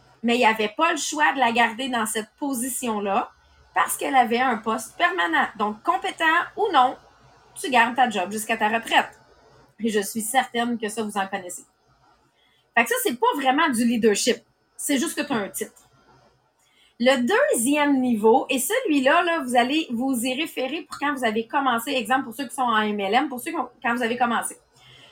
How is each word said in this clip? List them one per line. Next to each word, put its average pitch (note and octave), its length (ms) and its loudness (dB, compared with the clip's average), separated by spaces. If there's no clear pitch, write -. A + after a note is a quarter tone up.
Mais A#3 140 2
il B3 40 2
y A#3+ 60 4
avait A3 280 2
pas E4 180 2
le D#4+ 60 -4
choix D4+ 340 0
de C4+ 60 -6
la A#3 140 2
garder A#3 360 0
dans A#3 180 -2
cette G#3+ 320 -6
position-là A#3 920 -4
parce - 220 0
qu'elle D4 180 -2
avait A#3 240 4
un B3 200 0
poste A3+ 400 -6
permanent. E4+ 580 0
Donc, G#3+ 260 -4
compétent F4+ 420 -2
ou G#4 160 0
non, C4+ 220 4
tu F4 120 -6
gardes A#3+ 260 4
ta B3 120 4
job G#3 220 -2
jusqu'à G#3+ 280 -4
ta G#3+ 100 2
retraite. A3+ 500 0
Et A3 80 -2
je G#3+ 120 0
suis G3+ 200 -4
certaine A#3+ 580 -2
que A3 100 -6
ça, G#3+ 140 -6
vous G#3 140 -8
en G3 100 -2
connaissez. F#3 380 -10
Fait A#3 80 4
que A#3+ 60 -4
ça, A#4+ 120 0
c'est C4+ 160 -2
pas A4+ 180 2
vraiment C#4 340 2
du A#3+ 140 0
leadership. G#3+ 520 2
C'est C#4+ 220 -2
juste D#4 180 -4
que D4+ 100 -2
t'as C#4+ 80 -4
un G3+ 140 -4
titre. - 240 -10
Le B3 260 4
deuxième D4 760 2
niveau, A#3 480 4
et B3+ 120 0
celui-là, E4+ 640 2
là, E4 180 0
vous B3 160 -2
allez C4 340 2
vous B3+ 240 -2
y B3+ 100 -2
référer C#4+ 480 -6
pour - 180 -16
quand C#4+ 140 -2
vous B3+ 100 -4
avez A3+ 240 -2
commencé. C4+ 440 0
Exemple, C4 320 0
pour A3 100 -14
ceux C4+ 120 -8
qui - 80 -14
sont C4+ 80 -4
en A3 200 2
M G#3 180 -2
L G3 140 0
M, C4+ 140 2
pour B3 120 -10
ceux - 100 -10
qui E4 60 -6
ont, C4 140 -6
quand A#3+ 120 -2
vous B3 80 -4
avez A#3 160 -2
commencé. A#3 380 -2